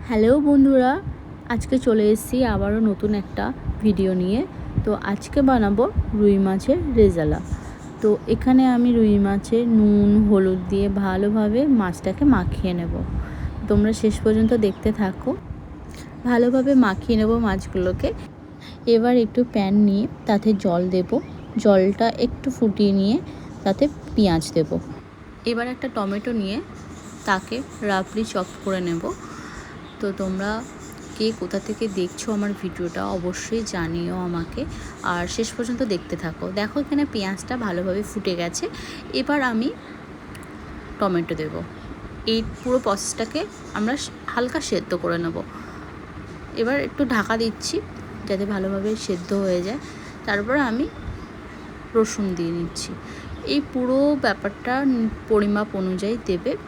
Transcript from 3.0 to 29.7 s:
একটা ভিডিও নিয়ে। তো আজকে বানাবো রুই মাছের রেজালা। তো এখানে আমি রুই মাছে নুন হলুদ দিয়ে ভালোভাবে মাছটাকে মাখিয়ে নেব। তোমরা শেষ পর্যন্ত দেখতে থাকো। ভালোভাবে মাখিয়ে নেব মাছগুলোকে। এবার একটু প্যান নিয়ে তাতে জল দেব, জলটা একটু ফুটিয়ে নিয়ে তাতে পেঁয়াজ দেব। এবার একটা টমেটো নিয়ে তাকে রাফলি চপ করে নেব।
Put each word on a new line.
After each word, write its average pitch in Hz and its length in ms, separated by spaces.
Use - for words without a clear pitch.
একটা - 220
ভিডিও 190 260
নিয়ে। 196 180
তো 214 60
আজকে - 260
বানাবো 220 340
রুই 202 180
মাছের 196 320
রেজালা। 165 420
তো 220 60
এখানে 262 280
আমি 240 120
রুই 214 180
মাছে 202 300
নুন 208 320
হলুদ 190 320
দিয়ে 196 160
ভালোভাবে 208 560
মাছটাকে 190 440
মাখিয়ে 180 460
নেব। 170 140
তোমরা 208 240
শেষ 214 120
পর্যন্ত 220 280
দেখতে 196 240
থাকো। 196 300
ভালোভাবে 247 440
মাখিয়ে 208 360
নেব 214 100
মাছগুলোকে। 190 640
এবার 240 200
একটু 226 160
প্যান 196 200
নিয়ে 196 160
তাতে 208 200
জল 175 180
দেব, 180 160
জলটা 202 420
একটু - 320
ফুটিয়ে 202 440
নিয়ে 208 160
তাতে - 200
পেঁয়াজ 170 300
দেব। 156 140
এবার 233 240
একটা 262 120
টমেটো 208 340
নিয়ে 196 160
তাকে 196 280
রাফলি 190 320
চপ 185 160
করে 190 240
নেব। 170 160